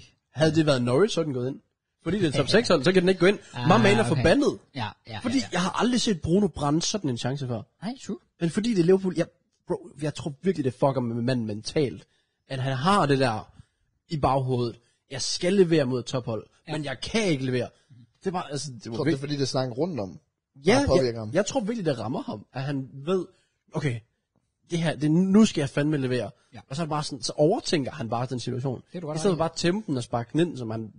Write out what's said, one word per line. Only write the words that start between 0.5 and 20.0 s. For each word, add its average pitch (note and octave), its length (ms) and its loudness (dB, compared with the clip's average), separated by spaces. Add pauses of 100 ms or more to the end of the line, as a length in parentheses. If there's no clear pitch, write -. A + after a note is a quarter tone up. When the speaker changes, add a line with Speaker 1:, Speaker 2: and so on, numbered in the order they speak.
Speaker 1:
det D#3+ 100 4
været C3+ 180 4
Norwich, B2+ 300 2
så - 80 0
er E3 40 -4
den D3+ 80 -4
gået B2 140 -4
ind. C#3 120 -6 (440)
Fordi F#3 160 -2
det F3+ 80 2
er D3 100 0
top C#3 140 2
Speaker 2:
<laughs> - 40 6
Speaker 1:
seks A#3 120 4
hold, F3 160 4
så F3 100 4
kan F#3 80 6
den F3+ 80 4
ikke F#3 100 0
gå E3+ 60 4
ind. G3+ 140 4 (140)
Speaker 2:
Ah, B2 140 -2
Speaker 1:
Mamma G3+ 240 6
er G#3+ 80 4
Speaker 2:
okay. F3 160 2
Speaker 1:
forbandet. F#3 440 4 (160)
Speaker 2:
Ja, A2+ 120 -4 (200)
ja, A2 120 -10
Speaker 1:
Fordi B3 180 -2
Speaker 2:
ja, B3+ 60 4
ja. - 80 -10
Speaker 1:
jeg F3 100 0
har F#3 100 0
aldrig A#3+ 300 0
set G3 200 0
Bruno F#3 260 2
brænde D3 340 0
sådan G3 280 -4
en A#2+ 80 -2
chance C3 300 -4
før. A#2 140 -4 (220)
Speaker 2:
Nej, A#3 120 -8 (100)
true. - 120 -8 (240)
Speaker 1:
Men E3+ 80 0
fordi G#3+ 240 -2
det F#3+ 60 4
er E3 60 4
Liverpool, F#3+ 320 4
jeg, E3 80 -2 (420)
bro, - 220 -6 (120)
jeg D3 120 -4
tror - 280 -8
virkelig, E3 240 -2
det B2+ 80 0
fucker C3+ 280 0
med A#2 200 -4
manden A#2+ 240 0
mentalt, A2 600 -4 (400)
at C3+ 140 -8
han C3+ 160 -2
har F#3 280 2
det C#3 140 4
der A2+ 300 -2 (600)
i E3 80 -6
baghovedet. B2+ 600 0 (320)
Jeg C3 100 -10
skal - 320 -2
levere E3 320 4
mod B2 180 -2
tophold, A#2 440 -6 (200)
Speaker 2:
Ja. D#3 60 -14
Speaker 1:
men D#3 120 -6
jeg C3 160 -8
kan A3+ 220 -2
ikke C#3+ 220 0
levere. B2+ 240 -2 (500)
Det - 80 -10
er F#3+ 40 0
bare, E3+ 200 -6
altså, C#3+ 200 -8
det A2+ 140 -18
var A#2 60 -10
Speaker 3:
Jeg A2+ 60 -6
tror, - 0 -
det - 40 -2
er - 40 -2
Speaker 1:
virkelig D#3 140 2
Speaker 3:
fordi, C#3+ 140 -6
det C#3+ 80 -4
er C3+ 40 2
snakken C3 280 -2
rundt D3 260 -4
om, F#2 200 -8 (460)